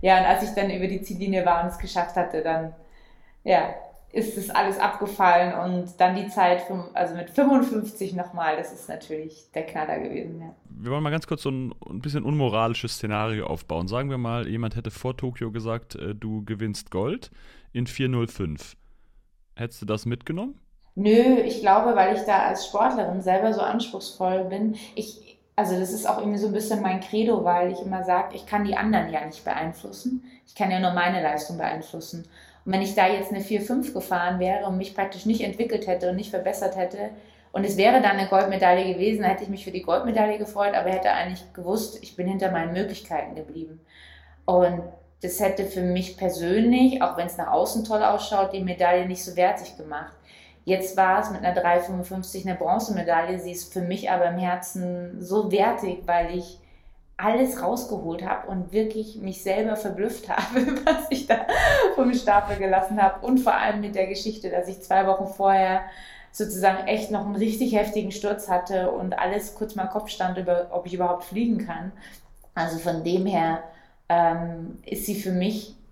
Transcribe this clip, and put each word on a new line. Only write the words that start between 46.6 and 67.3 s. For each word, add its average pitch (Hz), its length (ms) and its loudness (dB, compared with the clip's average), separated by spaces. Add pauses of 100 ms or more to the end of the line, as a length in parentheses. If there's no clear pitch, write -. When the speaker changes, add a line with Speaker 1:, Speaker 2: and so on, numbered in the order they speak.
Speaker 1:
auch - 160 0
wenn's 175 180 -4
nach 170 160 -4
außen 214 320 2
toll 214 180 0
ausschaut, 196 520 2
die 190 100 -4
Medaille 180 440 2
nicht 185 180 -6
so 175 100 -10
wertig 180 400 2
gemacht. 151 380 -12 (500)
Jetzt 185 320 -2
war 190 240 6
es 214 120 -2
mit 185 120 -8
einer 180 100 2
drei 175 280 4
fünfundfünfzig 185 640 -6
eine 180 80 -2
Bronzemedaille. 175 840 0
Sie 180 120 -8
ist - 220 -12
für 185 80 -4
mich 175 280 -4
aber 175 180 4
im 175 100 -2
Herzen 180 840 -4
so 196 300 0
wertig, 196 540 0
weil 175 320 0
ich - 240 -10 (540)
alles 233 460 0
rausgeholt 185 640 -4
hab - 220 -6
und 185 260 -6
wirklich 214 440 -2
mich 190 260 -10
selber 214 320 0
verblüfft 208 540 -4
<laughs> - 0 -
habe, 254 360 0 (200)
was 320 240 4
ich - 180 -2
da - 180 2 (500)
vom 247 180 4
Stapel 208 440 2
gelassen 196 440 2
hab. 190 220 4
Und 254 160 4
vor 254 140 4
allem 208 280 2
mit 202 140 -6
der 190 120 2
Geschichte, 196 420 -6
dass 180 180 0
ich 190 140 -10
zwei 190 240 4
Wochen 190 220 2
vorher 190 540 4 (500)
sozusagen 190 560 2
echt 220 240 -2
noch 208 140 -2
einen 202 100 -4